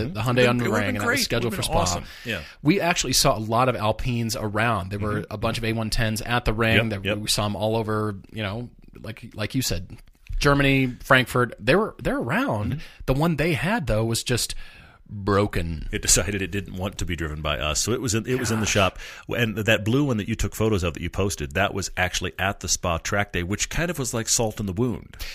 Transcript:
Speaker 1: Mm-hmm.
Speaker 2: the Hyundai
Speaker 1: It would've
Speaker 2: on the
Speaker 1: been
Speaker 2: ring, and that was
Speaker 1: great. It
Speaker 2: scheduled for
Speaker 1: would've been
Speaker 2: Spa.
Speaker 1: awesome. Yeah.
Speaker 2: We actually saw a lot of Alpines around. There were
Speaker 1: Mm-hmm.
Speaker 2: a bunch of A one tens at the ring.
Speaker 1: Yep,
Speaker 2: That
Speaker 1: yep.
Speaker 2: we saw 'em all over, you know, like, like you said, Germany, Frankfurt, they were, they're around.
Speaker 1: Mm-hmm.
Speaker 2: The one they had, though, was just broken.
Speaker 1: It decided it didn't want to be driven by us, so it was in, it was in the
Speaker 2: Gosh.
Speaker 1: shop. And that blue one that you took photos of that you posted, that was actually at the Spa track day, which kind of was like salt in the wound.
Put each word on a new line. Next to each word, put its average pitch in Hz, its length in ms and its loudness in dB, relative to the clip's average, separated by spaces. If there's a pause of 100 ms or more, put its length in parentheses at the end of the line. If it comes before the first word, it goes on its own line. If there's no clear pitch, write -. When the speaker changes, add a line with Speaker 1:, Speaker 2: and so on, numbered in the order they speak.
Speaker 1:
Mm-hmm. 160 80 -6
Speaker 2:
the 107 80 -4
Hyundai - 20 -4
Speaker 1:
It 123 120 2
would've 123 140 8
Speaker 2:
on 123 100 4
the 120 40 0
Speaker 1:
been 113 100 2
Speaker 2:
ring, 107 140 2
and 101 80 -2
that 104 60 -2
was - 60 -2
Speaker 1:
great. 269 120 2
It 233 40 2
Speaker 2:
scheduled 117 300 0
for 98 40 -4
Speaker 1:
would've - 140 -2
been 156 140 2
Speaker 2:
Spa. 90 120 0
Speaker 1:
awesome. 85 60 -6 (200)
Yeah. 101 180 -4 (200)
Speaker 2:
We 180 180 4
actually 165 340 0
saw 127 240 4
a - 20 -4
lot 113 280 2
of 120 80 0
Alpines 113 640 -2
around. 104 540 0
There 101 80 -6
were 107 140 -2 (100)
Speaker 1:
Mm-hmm. - 100 -10
Speaker 2:
a 107 40 -8
bunch 113 200 -2
of 117 80 -4
A 113 80 0
one 110 160 -2
tens 110 320 2
at 107 240 -2
the 113 80 2
ring. 113 240 4
Speaker 1:
Yep, 113 140 2
Speaker 2:
That 98 140 -4
Speaker 1:
yep. 104 120 0
Speaker 2:
we 107 100 -6
saw 110 180 0
'em 104 120 -2
all 110 180 0
over, 107 400 -2 (160)
you 107 120 -8
know, 110 260 -6 (320)
like, 110 320 -14
like 104 200 -6
you 131 80 2
said, - 360 -4 (420)
Germany, 139 640 4
Frankfurt, 127 560 4
they 123 180 4
were, 208 280 0
they're 240 140 0
around. 143 560 0
Speaker 1:
Mm-hmm. 151 60 -4 (260)
Speaker 2:
The 131 80 2
one 151 240 2
they 160 160 2
had, 160 340 0
though, 110 160 2
was 113 200 -2
just - 320 -2 (540)
broken. 98 840 0
Speaker 1:
It 107 100 -4
decided 101 400 2
it 92 80 -4
didn't 98 260 -6
want 92 220 -6
to 95 80 -4
be 85 100 -2
driven 78 280 -4
by 76 160 -2
us, 76 220 -2
so 101 100 -2
it 123 100 0
was 110 140 -2
in, 113 100 -2
it 127 140 -2
was 123 120 -2
in 110 100 0
the 104 40 0
Speaker 2:
Gosh. 95 80 -2
Speaker 1:
shop. 95 260 2 (300)
And 107 280 0
that 104 280 2
blue 131 200 4
one 127 120 2
that 98 100 -2
you 110 60 -2
took 107 220 -2
photos 107 260 2
of 85 140 -2
that - 80 -6
you 85 60 -4
posted, 92 440 -2
that 95 200 0
was 95 240 -6
actually 90 420 -2
at 98 220 -2
the 95 60 -6
Spa 85 300 0
track 101 340 -2
day, 87 120 -2
which 95 260 -4
kind 175 220 -2
of 165 80 -6
was 127 140 -4
like 113 140 -2
salt 110 320 0
in 110 60 -2
the 95 80 -2
wound. 107 420 -2 (180)